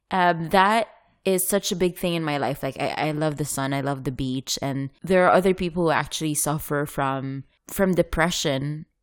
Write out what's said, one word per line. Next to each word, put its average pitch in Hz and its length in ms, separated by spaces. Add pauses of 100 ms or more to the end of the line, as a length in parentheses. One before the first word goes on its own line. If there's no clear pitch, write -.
um, 175 400
that 208 380 (380)
is 185 200
such 202 260
a 196 40
big 175 220
thing 175 160
in 165 100
my 147 140
life. 135 260
Like, 165 160
I, - 300
I - 20
love 151 240
the 147 100
sun, 139 280
I 139 80
love 131 240
the 143 60
beach, 131 500
and 135 280 (140)
there 180 240
are - 60
other 185 200
people 180 300
who 160 80
actually 147 440
suffer 147 500
from, 135 580 (240)
from 185 260
depression 156 920 (180)